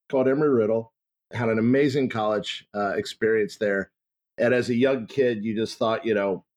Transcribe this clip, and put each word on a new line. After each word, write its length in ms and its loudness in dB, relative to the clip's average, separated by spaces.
called 200 0
Embry-Riddle. 640 2
Had 160 -4
an 100 0
amazing 520 2
college, 540 -4
uh, 160 -2
experience 640 -2
there. 340 -2
And 160 2
as 140 0
a 60 0
young 340 0
kid, 360 0
you 120 -4
just 220 -4
thought, 280 -2
you 80 2
know, 300 -2